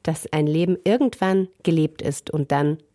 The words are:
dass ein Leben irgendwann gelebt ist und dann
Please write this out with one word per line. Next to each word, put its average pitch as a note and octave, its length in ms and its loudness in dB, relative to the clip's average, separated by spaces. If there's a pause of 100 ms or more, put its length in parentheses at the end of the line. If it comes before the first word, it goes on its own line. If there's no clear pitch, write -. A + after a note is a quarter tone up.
dass - 300 -4
ein D3+ 120 2
Leben F3 380 0
irgendwann F#3+ 640 0 (160)
gelebt D#3 380 0
ist - 280 -6
und D3 220 -4
dann D3 280 0 (160)